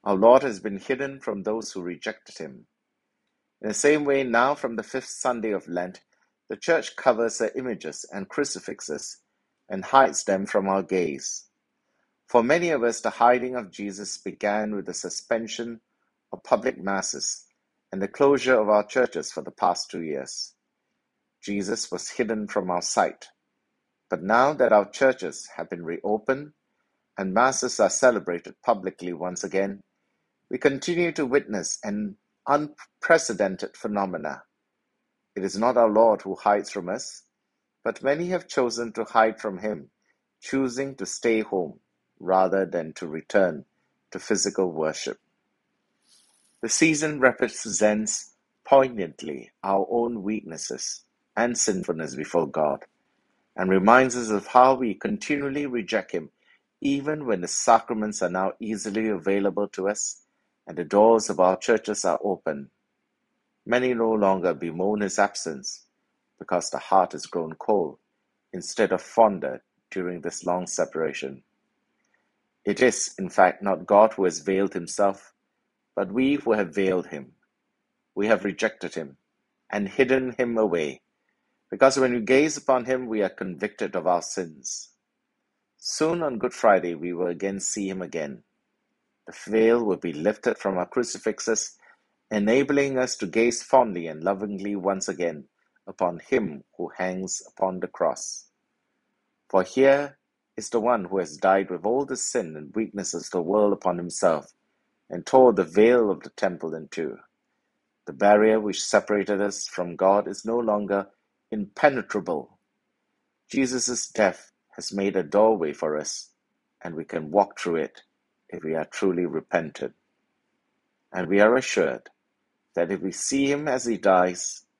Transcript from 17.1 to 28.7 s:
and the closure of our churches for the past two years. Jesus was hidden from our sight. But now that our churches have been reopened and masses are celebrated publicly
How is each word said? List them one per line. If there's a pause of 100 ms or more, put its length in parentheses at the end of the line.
and
the
closure
of
our
churches
for
the
past
two
years. (880)
Jesus
was
hidden
from
our
sight. (800)
But
now
that
our
churches
have
been
reopened (680)
and
masses
are
celebrated
publicly